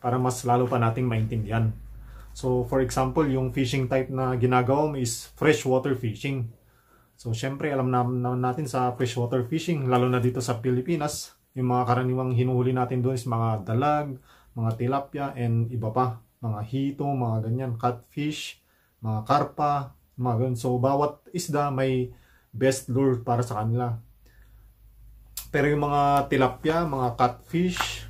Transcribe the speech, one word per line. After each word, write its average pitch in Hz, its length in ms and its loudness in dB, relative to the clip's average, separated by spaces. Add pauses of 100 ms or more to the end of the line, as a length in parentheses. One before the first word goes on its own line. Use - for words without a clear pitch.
para 123 160 2
mas 127 240 0
lalo 123 240 4
pa 120 160 2
nating 117 240 2
maintindihan. 110 640 0 (640)
So 127 320 0
for 135 160 0
example, 131 480 0
yung 131 240 0
fishing 131 320 0
type 131 240 0
na 131 240 -2
ginagawa 127 560 4
mo 143 80 -4
is 120 400 -4
freshwater 135 560 2
fishing. 120 560 -4 (720)
So 113 160 -4
syempre 139 320 -4
alam 131 240 0
na, 123 80 4
naman 123 400 0
natin 127 240 -2
sa 127 320 -2
freshwater 120 480 0
fishing, 160 400 -2
lalo 127 240 4
na 127 80 2
dito 123 240 2
sa 113 160 -2
Pilipinas, 135 800 -2 (160)
yung 127 160 0
mga 123 160 2
karaniwang 127 480 0
hinuhuli 123 400 2
natin 127 320 0
doon 131 80 2
is 123 160 -6
mga 113 320 0
dalag, 139 560 0 (400)
mga 113 160 0
tilapia, 139 640 -4
and 117 320 0
iba 110 240 -4
pa, 123 240 0 (240)
mga 110 240 -4
hito, 139 400 -4
mga 117 400 -2
ganyan, 120 320 -2
catfish, 147 800 -4 (480)
mga 110 160 -2
karpa, 143 720 0 (240)
mga 123 240 0
ganyan. 127 160 0
So 123 240 0
bawat 143 480 2
isda 147 400 -2
may 131 400 0 (400)
best 131 400 0
lure 127 320 2
para 120 240 0
sa 107 160 -4
kanila. 117 360 0 (1600)
Pero 147 160 4
yung 147 160 2
mga 143 440 2
tilapia, 151 600 2
mga 123 240 0
catfish, - 960 0